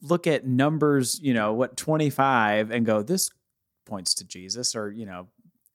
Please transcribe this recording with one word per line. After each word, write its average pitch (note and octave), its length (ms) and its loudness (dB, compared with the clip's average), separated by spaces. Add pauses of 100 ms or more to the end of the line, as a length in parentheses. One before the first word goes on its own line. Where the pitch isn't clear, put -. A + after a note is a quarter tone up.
look E3+ 260 0
at C#3+ 180 2
Numbers, C#3 760 2
you C#3 120 0
know, G#2+ 200 2
what, B2 220 -2
twenty-five C3 960 2
and A#2 140 0
go, G#2+ 180 4
"This F3+ 260 -2 (560)
points F#2+ 300 -4
to - 100 -6
Jesus," F#2+ 500 -8
or, G#2+ 140 -6
you A2 160 -12
know, F2+ 220 -12 (480)